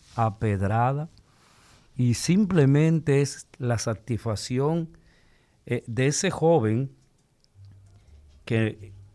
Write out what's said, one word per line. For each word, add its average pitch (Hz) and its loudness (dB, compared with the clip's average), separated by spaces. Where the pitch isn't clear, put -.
apedrada, 113 -2
y 123 2
simplemente 160 2
es - -6
la 120 -2
satisfacción, 123 -4
eh, - -4
de 127 -2
ese 156 -2
joven, 135 0
que, 110 -2